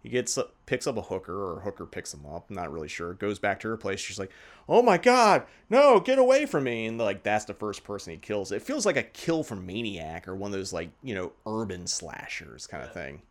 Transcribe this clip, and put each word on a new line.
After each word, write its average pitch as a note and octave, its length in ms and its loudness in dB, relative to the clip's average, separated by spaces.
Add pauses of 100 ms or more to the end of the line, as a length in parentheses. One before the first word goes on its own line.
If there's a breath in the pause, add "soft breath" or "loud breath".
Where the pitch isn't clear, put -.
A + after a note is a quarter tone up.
he - 80 -14
gets, B2 280 -2 (280)
picks B2+ 200 -4
up B2 120 -2
a G2 40 -6
hooker, F#2 320 -8
or F#2 240 -6
a F#2 40 -14
hooker F#2+ 240 -8
picks - 280 -12
him D2 120 -18
up, E2 240 -12
I'm G2+ 60 -12
not F2 160 -6
really D#2 160 -8
sure, E2+ 260 -10
goes G2+ 260 -4
back G2 200 -2
to A2 80 -8
her A2+ 80 -4
place, G2 220 -6
she's F#2+ 220 -10
like, F#2+ 100 -8 (380 loud breath)
"Oh F#3+ 140 6
my G3+ 160 6
God, A3 460 6 (260 loud breath)
no, C4 280 8
get C4 200 2
away C4 280 6
from C#3+ 180 0
me," A2+ 220 -2
and, A2+ 120 -4
like, G2 260 0
that's G#2+ 220 2
the G2+ 80 -8
first G#2+ 280 -8
person G2 300 -10
he D#2+ 60 -12
kills. G2+ 340 -4
It A2 100 -4
feels B3+ 240 -4
like D#3+ 100 4
a C#3 60 4
kill - 400 -2
from F#2 240 -8
Maniac F2+ 600 -8
or F#2+ 80 -8
one G2+ 160 -6
of G2 60 -2
those, F#2+ 140 -6
like, E2+ 180 -6 (120)
you B2+ 120 -6
know, F2+ 180 -6 (140)
urban G2+ 420 -4
slashers - 800 -10
kind C#2+ 160 -10
of - 80 -14
thing. D2 380 -12